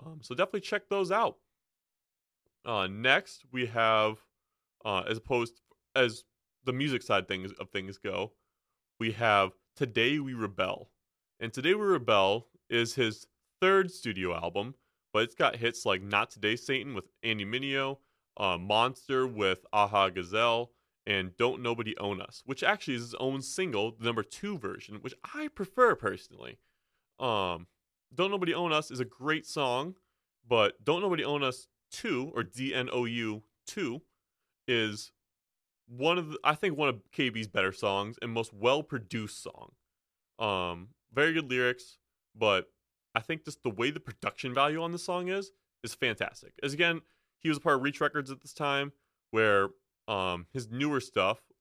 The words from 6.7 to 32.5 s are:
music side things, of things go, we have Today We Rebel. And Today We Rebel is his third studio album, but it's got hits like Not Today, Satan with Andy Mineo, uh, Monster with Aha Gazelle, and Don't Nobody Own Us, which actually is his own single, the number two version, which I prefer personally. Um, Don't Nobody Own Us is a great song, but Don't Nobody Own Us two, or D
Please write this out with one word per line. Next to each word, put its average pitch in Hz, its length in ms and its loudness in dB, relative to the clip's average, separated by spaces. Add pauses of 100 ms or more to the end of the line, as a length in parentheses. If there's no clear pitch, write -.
music 131 300 -2
side 98 260 2
things, 95 320 -6
of 98 120 -12
things 95 260 -6
go, 95 340 -4 (680)
we 113 120 0
have 101 400 4 (240)
Today 123 440 2
We 135 140 -6
Rebel. 95 580 -4 (500)
And 113 100 -4
Today 151 220 2
We 214 120 0
Rebel 113 600 4 (220)
is 117 260 2
his 113 320 0 (320)
third 190 320 4
studio 92 420 -4
album, 90 420 -4 (360)
but 107 120 4
it's 113 120 -4
got 147 220 2
hits 117 280 -2
like 95 160 2
Not 101 280 0
Today, 107 260 0
Satan 135 380 -4
with 95 120 -8 (160)
Andy 110 220 -2
Mineo, 135 540 -4 (400)
uh, 92 200 0
Monster 123 680 2
with 101 460 0
Aha 101 360 6
Gazelle, 110 640 0 (360)
and 95 300 -2
Don't 123 240 2
Nobody 117 380 -4
Own 101 200 -4
Us, - 280 -14
which 131 160 -6
actually 190 320 0
is 120 80 -6
his 117 120 -12
own 135 280 -2
single, 117 480 -2
the 110 140 -8
number 113 180 0
two 202 340 -8
version, 95 440 -10
which 127 120 -10 (220)
I 302 140 -8
prefer 220 440 2
personally. - 640 -6 (600)
Um, 92 480 -2 (440)
Don't 180 200 0
Nobody 180 240 0
Own 170 180 0
Us 151 160 0
is 127 100 -6
a 123 60 -4
great 151 400 -2
song, 143 500 -2 (520)
but 110 360 4
Don't 165 180 2
Nobody 180 220 0
Own 143 200 0
Us 127 240 -4 (240)
two, 143 420 -4
or 113 80 0
D 123 320 -6